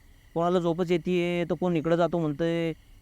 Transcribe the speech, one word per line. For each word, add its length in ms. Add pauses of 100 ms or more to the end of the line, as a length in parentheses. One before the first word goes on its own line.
(360)
कोणाला 240
झोपच 320
येतेय, 540
तर 100
कोण 220
इकडं 180
जातो 240
म्हणतंय. 540 (280)